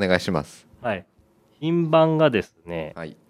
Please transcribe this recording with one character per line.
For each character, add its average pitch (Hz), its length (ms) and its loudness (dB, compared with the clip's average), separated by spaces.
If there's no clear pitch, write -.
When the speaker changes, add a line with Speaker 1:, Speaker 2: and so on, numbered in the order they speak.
Speaker 1:
お - 20 2
願 92 80 4
い 87 60 2
し 101 100 -4
ま 78 140 0
す。 - 200 -20
Speaker 2:
は 117 120 -4
い。 92 120 -10
品 165 320 -2
番 160 260 4
が 156 120 4
で 107 140 0
す - 120 -20
ね、 82 300 -10
Speaker 1:
は 85 80 -14
い。 78 140 -16